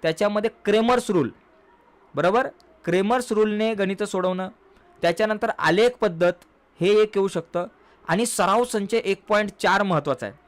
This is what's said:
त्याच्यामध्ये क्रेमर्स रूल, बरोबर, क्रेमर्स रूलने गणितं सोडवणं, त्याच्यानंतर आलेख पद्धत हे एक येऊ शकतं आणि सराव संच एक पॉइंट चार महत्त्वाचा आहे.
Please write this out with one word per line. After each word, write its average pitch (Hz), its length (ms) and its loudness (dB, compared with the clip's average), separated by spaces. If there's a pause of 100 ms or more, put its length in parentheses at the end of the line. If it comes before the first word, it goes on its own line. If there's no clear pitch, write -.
त्याच्यामध्ये 208 480 0 (160)
क्रेमर्स 226 460 2
रूल, 156 180 2 (840)
बरोबर, 196 320 0 (380)
क्रेमर्स 202 460 0
रूलने 214 420 0
गणितं 196 320 -4
सोडवणं, 185 440 -4 (520)
त्याच्यानंतर 214 480 0 (100)
आलेख 185 300 4 (120)
पद्धत 175 320 0 (480)
हे 170 60 0
एक 214 280 4
येऊ 196 120 0
शकतं 175 400 -6 (400)
आणि 208 180 0
सराव 202 380 2
संच 214 300 -4
एक 196 340 -2
पॉइंट 208 220 2 (100)
चार 196 240 2
महत्त्वाचा 147 440 -2
आहे. 98 80 -12 (120)